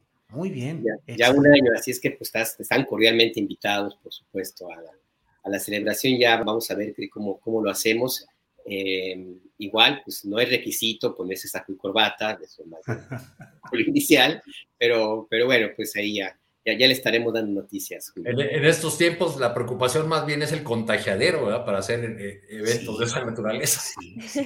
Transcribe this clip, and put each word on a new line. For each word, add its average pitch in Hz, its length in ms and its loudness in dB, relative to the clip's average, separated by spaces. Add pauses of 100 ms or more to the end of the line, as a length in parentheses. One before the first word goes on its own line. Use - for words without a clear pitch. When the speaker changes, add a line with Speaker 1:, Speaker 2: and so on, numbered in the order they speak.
(280)
Speaker 1:
muy 165 220 -6
bien. 143 340 -6
Speaker 2:
Ya, - 80 0 (140)
ya 117 200 2
Speaker 1:
Excelente. 135 140 6
Speaker 2:
un 143 140 8
año, 131 220 6
así - 140 -4
es 120 100 -4
que 139 120 -2
pues, - 160 -12
estás, - 320 -4
están 113 240 2
cordialmente 113 560 4
invitados, 101 560 -2
por - 160 -20
supuesto, - 580 -10
a 82 60 -14
la, 82 140 -18 (520)
a 95 60 -10
la 98 100 -2
celebración. 104 640 -2
Ya 117 160 6
vamos 113 340 -2
a - 40 -2
ver 107 200 -6
que, 101 140 -10
cómo, 101 320 -8
cómo 113 220 -2
lo 104 80 0
hacemos. 117 560 -2 (380)
Eh, 95 600 -6 (300)
igual, 113 480 2
pues - 220 -12
no 101 120 -2
es 120 120 2
requisito 117 640 -2
ponerse 92 320 -8
saco 95 240 -10
y 95 40 -10
corbata, 107 680 -2
eso - 200 -20
es 80 60 -18
más 82 180 -20
Speaker 1:
<laughs> - 840 -12
Speaker 2:
lo 120 80 -2
inicial, 143 640 4 (340)
pero, 113 540 2
pero 117 160 4
bueno, 117 280 4
pues - 220 -4
ahí 104 220 -2
ya, 95 200 -6 (280)
ya, 110 100 2
ya 123 100 6
le 131 60 6
estaremos 117 400 0
dando 104 300 -2
noticias, - 480 -12
Julio. 95 200 -8
Speaker 3:
En, 127 100 -2
en 143 260 -2
estos 156 320 2
tiempos 170 420 0
la 120 140 0
preocupación 123 520 0
más 156 200 0
bien 147 160 -2
es 143 100 -2
el 160 100 -4
contagiadero, 113 840 0
¿verdad? 110 180 -2
Para 101 140 -2
hacer, 117 260 -2 (160)
eh, 101 300 -12
eventos 113 460 -2
Speaker 1:
Sí. 110 40 -4
Speaker 3:
de 117 60 2
esa 127 180 -4
naturaleza. 113 560 -2
Speaker 1:
Sí, 101 400 -12
sí, 277 240 -4
sí, - 20 -